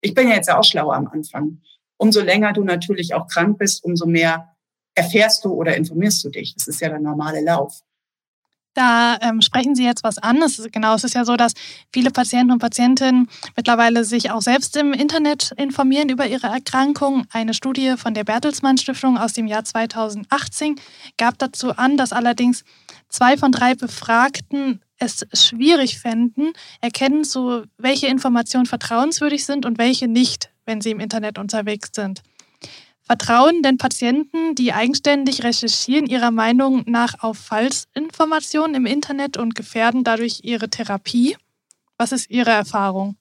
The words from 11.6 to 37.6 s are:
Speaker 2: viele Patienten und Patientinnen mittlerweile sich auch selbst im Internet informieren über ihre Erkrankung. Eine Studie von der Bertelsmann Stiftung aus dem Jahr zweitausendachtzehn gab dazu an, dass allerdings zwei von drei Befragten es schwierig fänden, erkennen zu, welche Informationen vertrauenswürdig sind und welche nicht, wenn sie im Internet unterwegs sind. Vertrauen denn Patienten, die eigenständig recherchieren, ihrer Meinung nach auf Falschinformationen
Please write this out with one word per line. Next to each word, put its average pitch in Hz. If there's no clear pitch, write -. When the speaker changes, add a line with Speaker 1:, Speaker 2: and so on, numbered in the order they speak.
Speaker 2:
viele 262
Patienten 247
und 247
Patientinnen 247
mittlerweile 233
sich 214
auch 220
selbst 269
im 294
Internet 294
informieren 277
über 262
ihre 240
Erkrankung. 269
Eine 226
Studie 262
von 226
der 214
Bertelsmann 269
Stiftung 262
aus 226
dem 226
Jahr 214
zweitausendachtzehn 226
gab 233
dazu 254
an, 262
dass 262
allerdings 240
zwei 254
von 269
drei 247
Befragten 262
es -
schwierig 269
fänden, 240
erkennen 269
zu, 247
welche 269
Informationen 254
vertrauenswürdig 285
sind 277
und 226
welche 247
nicht, 247
wenn 220
sie 220
im 214
Internet 214
unterwegs 208
sind. 196
Vertrauen 254
denn 269
Patienten, 285
die 254
eigenständig 269
recherchieren, 240
ihrer 240
Meinung 240
nach 233
auf 220
Falschinformationen 302